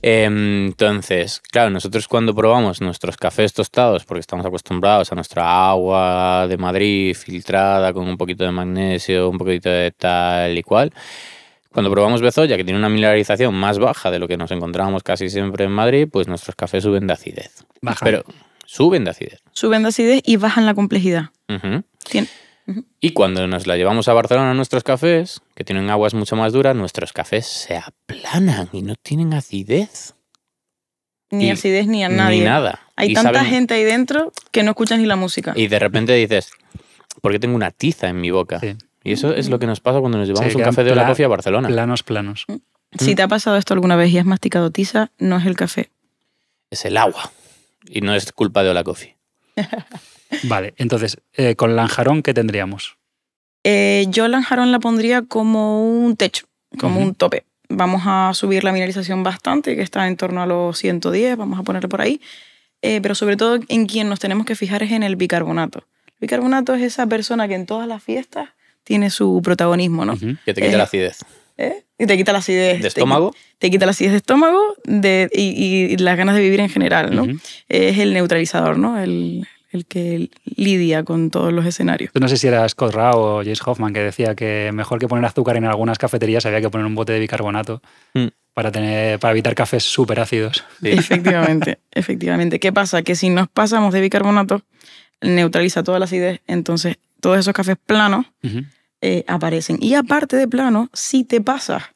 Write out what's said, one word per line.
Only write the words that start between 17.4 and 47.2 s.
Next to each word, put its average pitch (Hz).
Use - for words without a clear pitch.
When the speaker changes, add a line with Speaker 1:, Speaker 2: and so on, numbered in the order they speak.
Speaker 2:
Bajan. 117
Speaker 1:
Pero 107
suben 160
de 87
acidez. -
Speaker 3:
Suben 220
de 220
acidez 240
y 233
bajan 214
la 214
complejidad. 190
Speaker 1:
Ujú. 104
Speaker 3:
Tien-, 214
ujú. 202
Speaker 1:
Y 165
cuando 92
nos 90
la 87
llevamos 101
a 120
Barcelona, 127
nuestros 131
cafés, 165
que -
tienen 98
aguas 104
mucho 110
más 110
duras, 135
nuestros 95
cafés 107
se -
aplanan 120
y 98
no 98
tienen 160
acidez. 131
Speaker 3:
Ni 202
Speaker 1:
Y 226
Speaker 3:
acidez 202
ni 214
a 185
Speaker 1:
ni 185
Speaker 3:
nadie. 107
Speaker 1:
nada. 120
Speaker 3:
Hay 208
Speaker 1:
Y -
Speaker 3:
tanta 226
Speaker 1:
saben 262
Speaker 3:
gente 247
ahí 220
dentro 254
que 214
no 214
escuchas 226
ni 220
la 208
música. 185
Speaker 1:
Y 110
de 104
repente 113
dices, 107
"¿Por 104
qué 104
tengo 120
una 101
tiza -
en 90
mi 87
boca?". 87
Speaker 2:
Sí. 101
Speaker 1:
Y 98
eso 143
es 139
lo 127
que 120
nos 110
pasa 131
cuando 120
nos 101
llevamos 107
Speaker 2:
Sí, 113
Speaker 1:
un 131
Speaker 2:
quedan 120
Speaker 1:
café 123
de 123
Hola 127
Speaker 2:
pla-, 120
Speaker 1:
Coffee 143
a 135
Barcelona. 104
Speaker 2:
planos, 120
planos. 104
Speaker 3:
Si 135
Speaker 1:
Mm. -
Speaker 3:
te 190
ha 190
pasado 208
esto 202
alguna 180
vez 175
y 175
has 175
masticado 175
tiza, 208
no 185
es 175
el 185
café. -
Speaker 1:
Es -
el 101
agua. -